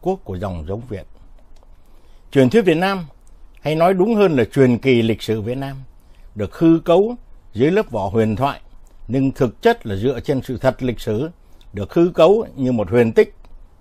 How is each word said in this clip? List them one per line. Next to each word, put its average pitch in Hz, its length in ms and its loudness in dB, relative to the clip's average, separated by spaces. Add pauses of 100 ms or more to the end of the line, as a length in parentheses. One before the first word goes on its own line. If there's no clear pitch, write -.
quốc 185 220 -4
của 95 120 -10
dòng 90 320 -8
giống 101 220 -8
Việt? 92 160 -12 (1300)
Truyền 131 180 4
thuyết 135 160 2
Việt 160 120 2
Nam, 185 280 -2 (560)
hay 151 140 -4
nói 170 180 2
đúng 202 220 0
hơn 190 200 2
là 120 80 2 (100)
truyền 123 240 4
kỳ 120 240 2
lịch 113 200 -2
sử 110 200 -4
Việt 120 160 -8
Nam, 139 200 -10 (580)
được 101 240 -8
hư 165 260 4
cấu 196 300 2 (380)
dưới 143 180 0
lớp 208 200 -2
vỏ 101 180 -4
huyền 110 260 0
thoại, 135 260 -4 (460)
nhưng 135 240 -2
thực - 300 -4
chất 233 240 0
là 104 100 -6
dựa 120 240 -4
trên 135 220 -4
sự 123 160 -8
thật 131 260 -2
lịch 123 160 -4
sử, 120 300 -4 (440)
được 98 200 -8
hư 175 200 2
cấu 196 320 4 (100)
như 127 160 -2
một 104 180 -2
huyền 240 220 2
tích, - 240 2 (460)